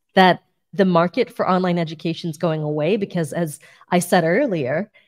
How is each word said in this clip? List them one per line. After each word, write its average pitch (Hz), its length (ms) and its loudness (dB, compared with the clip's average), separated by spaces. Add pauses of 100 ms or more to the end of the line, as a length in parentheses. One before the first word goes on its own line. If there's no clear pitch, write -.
(160)
that 185 280 6 (300)
the 190 100 2 (160)
market 180 320 0
for - 180 -2
online 180 300 0
education 165 500 -6
is 151 80 -8
going 156 240 -2
away, 151 360 -2
because 180 340 -4
as 160 300 -6 (260)
I 180 120 0
said 175 260 2
earlier, 175 680 -2 (160)